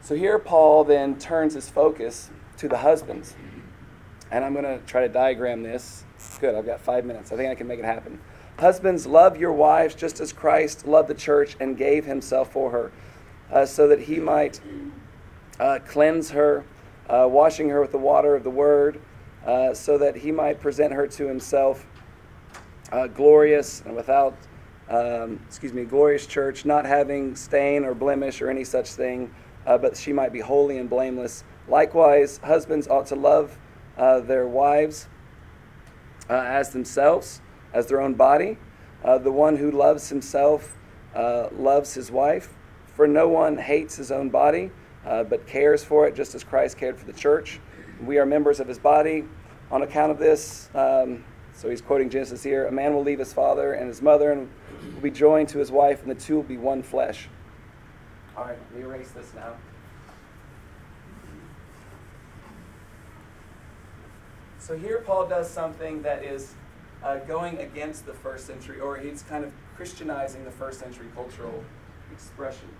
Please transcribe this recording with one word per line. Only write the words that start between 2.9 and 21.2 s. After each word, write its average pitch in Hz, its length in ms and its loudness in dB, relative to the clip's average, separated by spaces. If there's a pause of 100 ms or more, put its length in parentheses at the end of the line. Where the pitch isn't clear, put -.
And 123 160 -2
I'm 139 80 -4
gonna 139 320 -4
try 127 160 0
to 120 80 0
diagram 123 520 0
this. 117 420 -12 (360)
Good, 123 140 0
I've 107 100 -4
got 117 160 -6
five 123 240 -2
minutes. 117 280 -12
I 117 40 -10
think 131 140 -4
I 127 40 -6
can 123 120 -12
make 123 120 -10
it 117 60 -12
happen. 113 340 -8 (400)
"Husbands, 185 480 2
love 165 300 8
your 165 160 -2
wives 156 420 4
just 165 240 -8
as 156 140 -8
Christ 156 540 0
loved 151 220 4
the 151 60 -4
church 147 460 0
and 135 160 -6
gave 143 300 0
himself 131 440 -4
for 135 200 -4
her, 120 220 -4 (600)
uh, 139 140 4
so 147 220 4
that 147 120 6
he 160 200 -6
might, 151 380 0 (1000)
uh, 135 260 0
cleanse 156 440 0
her, 147 340 2 (460)
uh, 127 200 4
washing 151 380 4
her 143 140 0
with 139 100 -2
the 143 60 -2
water 143 360 4
of 131 80 -2
the 127 80 -6
word, 147 500 2 (440)
uh, 127 300 0
so 147 240 0
that 143 180 2
he 147 160 -6
might 151 280 -2
present 143 340 -2
her 143 120 0
to 143 200 -8